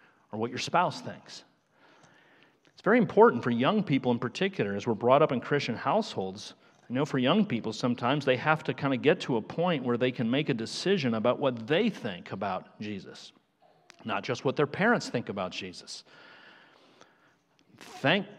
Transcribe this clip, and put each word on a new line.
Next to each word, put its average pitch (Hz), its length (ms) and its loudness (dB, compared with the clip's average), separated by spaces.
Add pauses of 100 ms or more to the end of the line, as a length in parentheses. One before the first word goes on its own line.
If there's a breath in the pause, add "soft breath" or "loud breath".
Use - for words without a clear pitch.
(320 soft breath)
or 107 60 -8
what 117 120 -4
your 127 80 -8
spouse 170 420 -2
thinks? - 440 -16 (1300 soft breath)
It's - 100 -20
very 226 160 4
important 196 440 6
for 127 80 0
young 147 320 2
people 123 300 2
in 117 60 0
particular, 127 560 -2
as 101 120 -6
we're 120 60 2
brought 123 300 6
up 147 100 4
in 127 80 -2
Christian 135 360 -2
households. 110 800 -4 (340 soft breath)
I - 40 -12
know 135 140 0
for 139 120 -2
young 165 280 4
people, 110 260 -4
sometimes 123 520 0
they 127 120 4
have 156 280 2
to 131 100 -4
kinda 139 220 -2
get 151 240 4
to 131 160 -2
a 107 60 -2
point 165 420 -2
where 120 120 0
they 127 160 0
can 117 180 -2
make 147 180 0
a 139 60 0
decision 123 600 -2
about 113 240 2
what 120 280 -2
they 185 220 2
think 95 440 -8
about 95 460 -6
Jesus, 104 540 -12 (720)
not 104 180 -4
just - 220 -4
what 131 120 0
their 151 100 2
parents 202 420 0
think - 220 -4
about 95 200 -4
Jesus. - 540 -14 (1700 loud breath)
Thank - 480 0 (120)